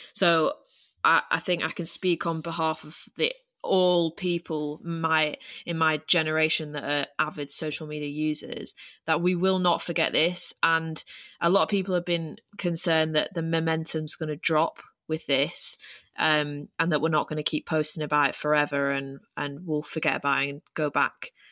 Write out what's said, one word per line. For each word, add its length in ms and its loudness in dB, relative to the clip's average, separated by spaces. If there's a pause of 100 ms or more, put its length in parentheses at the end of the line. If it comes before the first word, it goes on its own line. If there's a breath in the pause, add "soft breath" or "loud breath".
(140)
So 400 4 (500 soft breath)
I, 260 6
I 100 2
think 240 -2
I 80 -2
can 140 -6
speak 400 0
on 140 0
behalf 460 -2
of 120 -16 (200)
the, 160 2 (280)
all 500 4
people 720 -4
my, 520 0 (300 loud breath)
in 120 -4
my 200 2 (100)
generation 640 0
that 120 -6
are 240 -2 (120)
avid 320 -4
social 360 -6
media 200 -6
users, 640 -4 (320 loud breath)
that 160 0
we 140 4
will 240 2
not 220 2
forget 320 -2
this. 400 0 (100)
And 400 0 (380 loud breath)
a 80 4
lot 140 6
of 60 2
people 240 0
have 120 0
been 320 -2 (200)
concerned 580 0
that 180 0
the 80 -2
momentum's 760 0
gonna 220 -4
drop 420 2 (300)
with 180 -2
this, 480 -2 (420 loud breath)
um, 520 0 (100)
and 120 0
that 100 2
we're 80 2
not 180 2
gonna 160 -4
keep 240 -4
posting 340 -2
about 280 2
it 60 -6
forever, 560 0
and, 280 -6 (160)
and 320 -6
we'll 160 0
forget 320 -2
about 280 0
it 60 -2
and 120 -10 (120)
go 160 0
back 420 0 (200 soft breath)